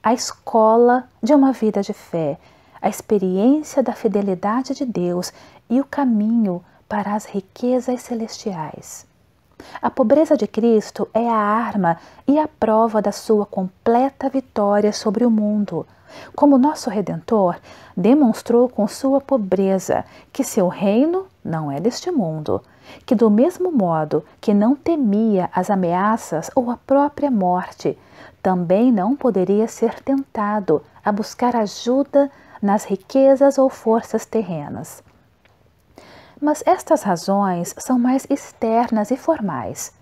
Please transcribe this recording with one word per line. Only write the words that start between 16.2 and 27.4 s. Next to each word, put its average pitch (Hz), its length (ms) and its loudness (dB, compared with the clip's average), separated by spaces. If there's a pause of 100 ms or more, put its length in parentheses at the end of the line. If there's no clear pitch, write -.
Como 285 220 6
nosso 294 320 0
Redentor, 180 680 -2 (380)
demonstrou 240 720 4
com 214 180 -2
sua 269 340 -2
pobreza 190 840 -2 (280)
que 269 120 -6
seu 185 240 0
reino 269 580 0 (180)
não 156 280 -4
é 139 80 -6
deste 247 320 -4
mundo, 160 500 -2 (440)
que 247 100 0
do 220 140 4
mesmo 349 420 2
modo 160 520 0 (160)
que 214 140 0
não 214 220 4
temia 220 760 0
as 185 160 -2
ameaças 185 840 -2
ou 247 140 0
a 240 80 -6
própria 285 540 0
morte, 180 680 -2 (440)